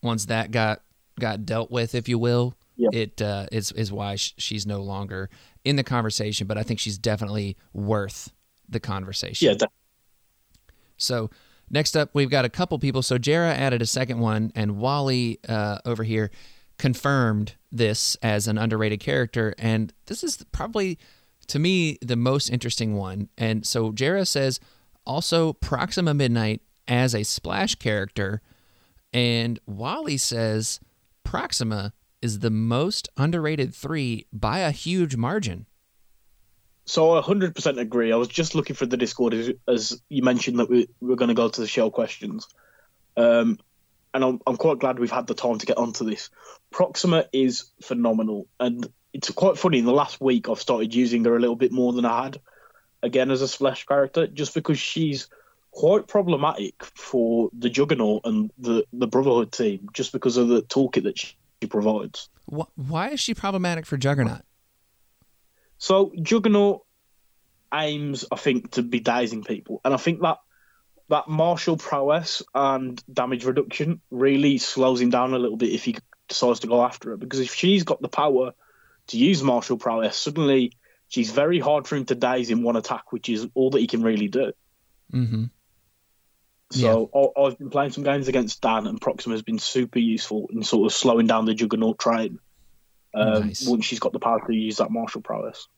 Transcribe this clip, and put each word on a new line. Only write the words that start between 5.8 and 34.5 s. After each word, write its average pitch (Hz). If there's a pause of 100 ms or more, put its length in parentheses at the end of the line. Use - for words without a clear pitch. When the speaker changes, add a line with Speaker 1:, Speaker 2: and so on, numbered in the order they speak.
Speaker 1:
conversation, 110
but 104
I 104
think 117
she's 104
definitely 101 (180)
worth 101 (360)
the 113
conversation. 95
Speaker 2:
Yeah, 104
def- 110 (1300)
Speaker 1:
So 113 (400)
next 147
up, 147
we've 139
got 135
a 123
couple 175
people. 131
So 127
Jara 156
added 127
a 113
second 123
one, 110
and 104
Wally, 127 (100)
uh, 104
over 113
here 110 (480)
confirmed 120 (180)
this 113
as 107
an 107
underrated 107
character, 120
and 110 (140)
this -
is -
probably, 202 (500)
to 143
me, 170
the 120
most 131
interesting 117
one. 98 (100)
And 110
so 113
Jara 160
says, 135 (460)
"Also 160
Proxima 147
Midnight 117 (280)
as 123
a 107
Splash -
character," 101 (720)
and 117
Wally 143
says, 110 (440)
"Proxima 107 (300)
is 107
the 113
most 117
underrated 151
three 131
by 113